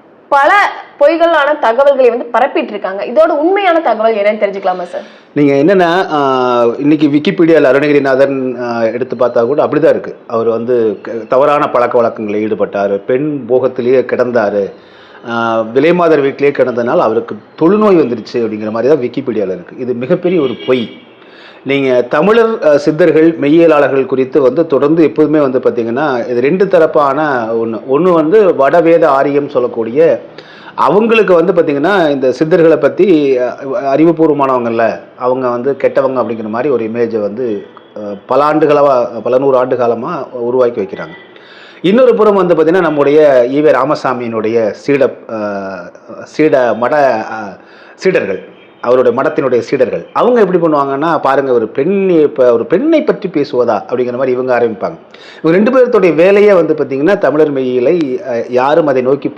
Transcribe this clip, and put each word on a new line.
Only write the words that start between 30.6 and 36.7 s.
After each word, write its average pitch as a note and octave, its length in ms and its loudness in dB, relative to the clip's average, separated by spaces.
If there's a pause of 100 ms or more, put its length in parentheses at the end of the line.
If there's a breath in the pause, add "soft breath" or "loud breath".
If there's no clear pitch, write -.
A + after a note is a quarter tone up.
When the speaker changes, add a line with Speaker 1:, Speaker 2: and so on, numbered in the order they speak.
Speaker 2:
அவங்களுக்கு G3+ 580 2
வந்து F3 200 2
பாத்தீங்கன்னா, E3 560 0
இந்த C3 240 0 (100)
சித்தர்களை D#3+ 320 4
பத்தி, C#3+ 600 2
அ, B2 180 -4 (180)
அறிவுபூர்வமானவங்கல்ல, C3+ 1300 0 (180)
அவங்க B2+ 320 -2
வந்து A#2+ 340 -4
கெட்டவங்க C3 360 0
அப்படிங்கிற A2 280 -6
மாதிரி B2+ 260 -2